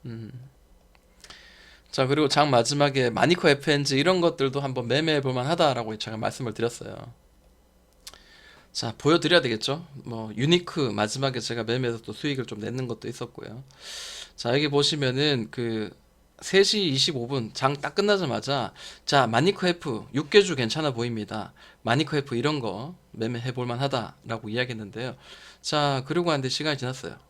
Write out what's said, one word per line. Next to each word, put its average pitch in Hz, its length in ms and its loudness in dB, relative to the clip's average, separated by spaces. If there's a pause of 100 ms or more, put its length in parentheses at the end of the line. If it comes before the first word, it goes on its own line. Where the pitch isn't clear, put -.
음. 120 460 -12 (1400)
자, 131 160 2
그리고 143 220 4
장 147 220 4
마지막에 131 580 4
마니커 160 400 4
에프엔지 143 500 2
이런 180 220 4
것들도 143 400 2
한번 131 260 -4
매매해 147 360 2
볼 131 100 0
만하다라고 127 640 0
제가 110 220 -8
말씀을 107 340 -4
드렸어요. 113 420 -4 (1800)
자, 117 280 -6
보여드려야 165 420 4
되겠죠? 135 460 -4 (180)
뭐 113 320 -8
유니크 151 560 2
마지막에 120 480 -2
제가 117 240 -6
매매해서 117 380 -2
또 110 100 -12
수익을 131 320 -4
좀 104 160 -10
내는 120 260 -6
것도 113 220 -8
있었고요. 123 560 -12 (720)
자, 117 160 -2
여기 147 160 4
보시면은 139 840 2
그 110 400 -4 (520)
세 190 200 4
시 202 260 4
이십오 131 380 0
분 123 280 -4
장 135 260 2
딱 - 140 -4
끝나자마자 170 800 0 (320)
자, 135 200 6
마니커 170 420 2
F 143 440 -2
육 143 160 -2
개주 190 260 6
괜찮아 131 380 -2
보입니다. 107 640 -6 (260)
마니커 147 380 0
F 135 180 -4
이런 143 240 0
거 113 340 -6 (180)
매매해 117 420 -4
볼 123 100 -4
만하다라고 120 840 -6
이야기했는데요. 117 680 -6 (460)
자, 143 440 0
그러고 170 240 0
한데 135 200 0
시간이 151 260 -2
지났어요. 123 400 -8 (140)